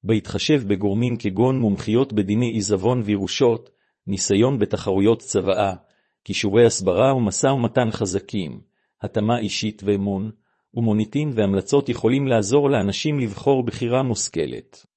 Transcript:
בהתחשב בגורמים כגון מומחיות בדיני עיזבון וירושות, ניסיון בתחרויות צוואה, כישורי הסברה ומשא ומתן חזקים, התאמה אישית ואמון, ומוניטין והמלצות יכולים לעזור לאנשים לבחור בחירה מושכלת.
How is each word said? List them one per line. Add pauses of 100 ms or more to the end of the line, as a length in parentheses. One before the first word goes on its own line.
בהתחשב
בגורמים
כגון
מומחיות
בדיני
עיזבון
וירושות, (380)
ניסיון
בתחרויות
צוואה, (500)
כישורי
הסברה
ומשא
ומתן
חזקים, (400)
התאמה
אישית
ואמון, (420)
ומוניטין
והמלצות
יכולים
לעזור
לאנשים
לבחור
בחירה
מושכלת. (120)